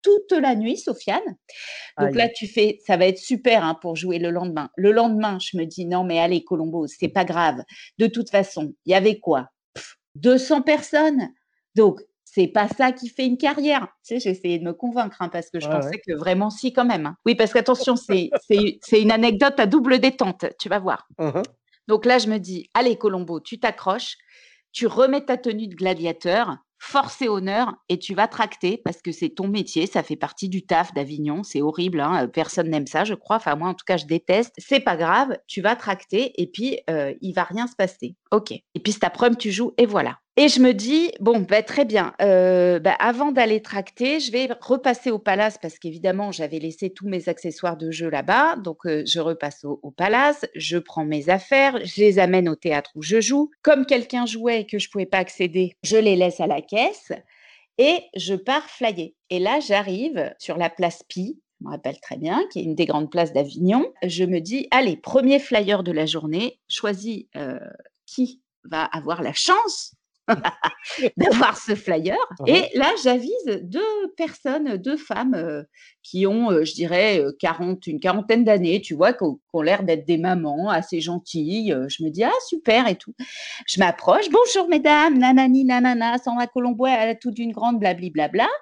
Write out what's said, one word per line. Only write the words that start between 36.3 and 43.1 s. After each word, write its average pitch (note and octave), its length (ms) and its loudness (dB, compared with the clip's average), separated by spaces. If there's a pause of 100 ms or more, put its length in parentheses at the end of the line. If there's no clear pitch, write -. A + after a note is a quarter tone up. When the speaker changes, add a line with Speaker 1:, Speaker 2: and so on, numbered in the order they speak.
Speaker 1:
et F3 60 0
puis, A#3+ 320 -6 (100)
euh, D3 340 -2
il F#3 120 -8
va F3+ 120 0
rien A3+ 200 -6
se A#3+ 100 -12
passer. F#3 400 -4 (140)
Ok. G#3+ 220 0
Et - 320 -12
puis, G#3 80 -2
cet - 140 -2
après-midi, A#3 340 2
tu G#3+ 120 -4
joues A3 280 -4
et A#3+ 80 6
voilà. D#3 320 -2 (200)
Et D4 100 8
je B3+ 100 2
me B3+ 120 8
dis, C4+ 380 0 (100)
bon, A3 200 2
bah, G3+ 240 2
très C#4+ 200 0
bien, G#3+ 380 0
euh, F#3 560 6
bah, F3 220 2
avant B3 320 0